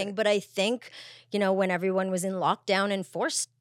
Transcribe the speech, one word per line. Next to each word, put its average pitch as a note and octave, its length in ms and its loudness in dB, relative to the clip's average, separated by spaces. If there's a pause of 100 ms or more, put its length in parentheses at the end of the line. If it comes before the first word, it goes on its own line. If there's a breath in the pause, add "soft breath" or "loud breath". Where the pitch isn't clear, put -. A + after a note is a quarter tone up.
thing. G3 100 -6
But G#3 140 0
I G#3 120 4
think, A3 500 -2 (420 loud breath)
you G#3 80 0
know, F#3+ 120 4
when F#3+ 200 2
everyone F#3 380 0
was F#3 140 -2
in F#3+ 100 -4
lockdown F#3+ 580 0
and G3 140 -4
forced - 440 -4 (100)